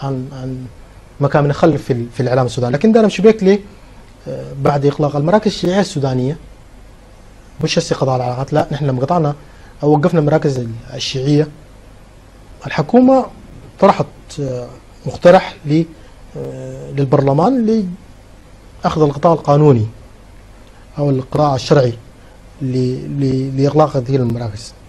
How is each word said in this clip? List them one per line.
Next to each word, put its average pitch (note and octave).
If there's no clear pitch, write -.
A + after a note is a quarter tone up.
عن، C3+
عن B2+
مكامن C#3+
الخلف C#3+
في C3
ال-، A#2+
في -
الإعلام B2+
السوداني، A#2+
لكن A3+
ده A3+
نمشي G3
بيك A3
ليه؟ G3
آه، C3+
بعد C#3+
إغلاق C#3+
المراكز F3
الشيعية F#3
السودانية، C3+
مش D#3+
هسه -
قضاء C3
العلاقات، B2+
لا، D3+
نحن D3
لما B2+
قطعنا D3
أو D3
وقفنا D3+
المراكز D3
ال-، A#2
الشيعية، C#3+
الحكومة B3
طرحت، F#3+
آه، B2+
مقترح F3
ل-، D3+
آه، C3+
للبرلمان D#3
لأخذ E3
الغطاء D3
القانوني C#3+
أو D3
القطاع C3+
الشرعي C3
ل-، C3
ل-، C3+
لإغلاق C#3+
هذه C3
المراكز. A#2